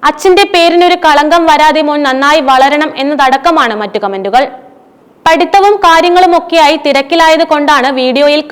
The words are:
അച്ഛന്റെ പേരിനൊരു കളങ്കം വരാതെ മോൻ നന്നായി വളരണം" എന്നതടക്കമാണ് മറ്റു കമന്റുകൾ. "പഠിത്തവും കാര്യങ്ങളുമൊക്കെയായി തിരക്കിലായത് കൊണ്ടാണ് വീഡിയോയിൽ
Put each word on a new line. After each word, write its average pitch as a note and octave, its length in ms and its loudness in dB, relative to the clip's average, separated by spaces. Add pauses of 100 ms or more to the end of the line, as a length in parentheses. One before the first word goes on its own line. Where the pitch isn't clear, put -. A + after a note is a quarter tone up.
അച്ഛന്റെ F#4 400 0
പേരിനൊരു F4 520 2
കളങ്കം D#4+ 500 0
വരാതെ D4+ 360 2
മോൻ D4 220 -2
നന്നായി C#4 380 0
വളരണം" C#4 560 0
എന്നതടക്കമാണ് C#4 800 -2
മറ്റു G#3 240 -8
കമന്റുകൾ. G3+ 480 -2 (800)
"പഠിത്തവും G4 480 2
കാര്യങ്ങളുമൊക്കെയായി E4+ 1080 2
തിരക്കിലായത് D#4+ 580 0
കൊണ്ടാണ് D4 480 0
വീഡിയോയിൽ C#4 600 0